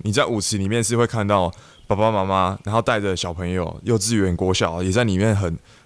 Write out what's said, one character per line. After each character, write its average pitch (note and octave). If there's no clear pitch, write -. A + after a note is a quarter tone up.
你 G#2+
在 A2
舞 G#2
池 -
里 F#2+
面 A#2
是 A#2
会 A#2
看 A2
到 F#2+
爸 G#2
爸 G#2+
妈 G2+
妈， F#2+
然 G#2
后 A2+
带 A#2
着 G2+
小 F2
朋 F2
友、 F2
幼 A2+
稚 A2
园、 F#2+
国 F#2
小 F2+
也 F#2
在 A2
里 G2+
面 G#2
很， F2+